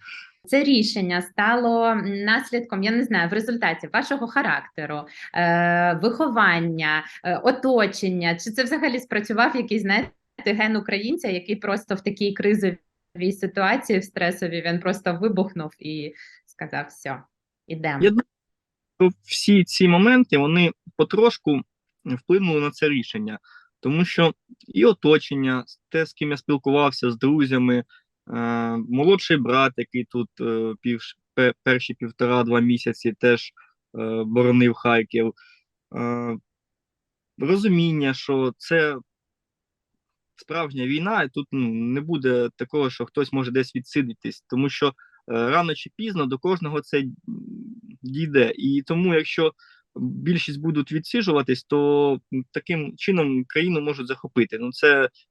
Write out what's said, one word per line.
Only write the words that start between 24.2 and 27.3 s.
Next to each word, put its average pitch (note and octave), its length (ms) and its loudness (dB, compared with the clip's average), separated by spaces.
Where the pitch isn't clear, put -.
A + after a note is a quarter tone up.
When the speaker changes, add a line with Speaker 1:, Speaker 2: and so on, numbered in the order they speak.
Speaker 2:
і - 160 2
оточення, C#3+ 800 2
те, D#3+ 180 -2
з - 60 -20
ким D3+ 180 -6
я C#3+ 60 -4
спілкувався, C#3 720 0
з A2+ 80 -8
друзями, C3 600 2